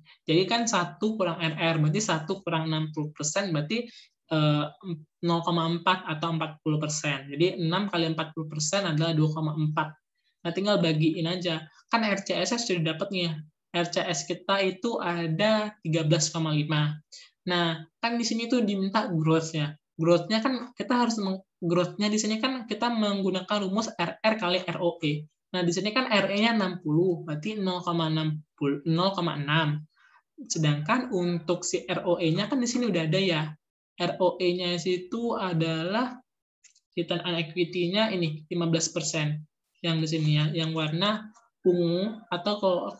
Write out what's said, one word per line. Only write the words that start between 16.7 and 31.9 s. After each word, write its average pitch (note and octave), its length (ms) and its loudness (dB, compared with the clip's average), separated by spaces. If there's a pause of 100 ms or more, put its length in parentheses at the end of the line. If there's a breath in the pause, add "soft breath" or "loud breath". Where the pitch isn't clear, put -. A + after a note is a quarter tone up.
Nah, E3 320 0 (160)
kan A#3 160 -2
di A#3 80 0
sini A3+ 240 -2
tuh A#3+ 160 2
diminta G3+ 480 0
growth-nya. D#3 640 0 (240)
Growth-nya E3+ 400 4
kan B3+ 400 -2
kita B3 240 0
harus A3 160 0
meng-, F#3+ 240 -4 (160)
growth-nya F3+ 480 0
di G#3 100 2
sini G#3+ 220 0
kan C4 320 -4
kita A#3+ 240 -2
menggunakan G3+ 720 0
rumus G#3 320 -2
R - 240 -4
R A3 160 4
kali F3+ 240 0
R E3+ 160 -4
O E3+ 240 -2
E. D3+ 240 -2 (260)
Nah, F3+ 140 0
di E3+ 80 2
sini F#3+ 160 -2
kan B3+ 180 0
R G3 220 2
E-nya A3 240 2
enam F3+ 240 0
puluh, D#3+ 480 2
berarti E3+ 320 -6
nol F#3 240 -2
koma E3 260 0
enam, D#3 320 0 (460)
nol E3+ 260 2
koma F3 240 -2
enam. D3+ 480 0 (640 soft breath)
Sedangkan D#3+ 640 0
untuk F3 500 0
si - 220 -2
R F#3 240 -4